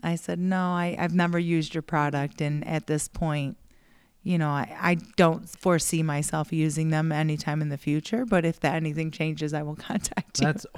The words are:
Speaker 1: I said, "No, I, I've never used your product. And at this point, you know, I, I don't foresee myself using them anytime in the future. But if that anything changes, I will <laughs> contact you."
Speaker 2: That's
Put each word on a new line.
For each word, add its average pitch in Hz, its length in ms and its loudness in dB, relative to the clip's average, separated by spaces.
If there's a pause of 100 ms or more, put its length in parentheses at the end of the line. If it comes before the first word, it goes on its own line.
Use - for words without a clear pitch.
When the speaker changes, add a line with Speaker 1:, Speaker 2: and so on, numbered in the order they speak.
Speaker 1:
I 170 120 0
said, 170 240 -4
"No, 185 180 2
I, 180 420 0
I've 170 160 0
never 175 240 4
used 170 340 0
your 160 80 -2
product. 147 600 0
And 151 240 -2
at 156 220 -4
this 151 220 -2
point, 147 480 -2 (640)
you 175 140 0
know, 156 120 2
I, 143 300 -2
I 175 160 2 (220)
don't 165 300 4
foresee 170 540 0
myself 151 520 -2
using 160 360 0
them 156 220 2
anytime 151 500 0
in 151 80 -2
the 143 80 -4
future. 156 480 -2
But 190 200 2
if 165 160 -2
that 151 140 2
anything 160 360 -2
changes, 156 420 -2
I 151 80 -2
will 151 140 -6
<laughs> - 140 -16
contact - 500 -4
you." 143 60 4
Speaker 2:
That's 151 200 0 (120)